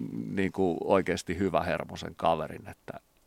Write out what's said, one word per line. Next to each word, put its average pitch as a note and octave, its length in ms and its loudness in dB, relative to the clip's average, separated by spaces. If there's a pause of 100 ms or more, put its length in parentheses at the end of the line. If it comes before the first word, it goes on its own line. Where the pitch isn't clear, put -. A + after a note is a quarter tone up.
(300)
niinku, F#2+ 540 2
oikeasti F2+ 540 2
hyvähermosen E2 760 0
kaverin, E2 520 0
että, - 320 -14 (260)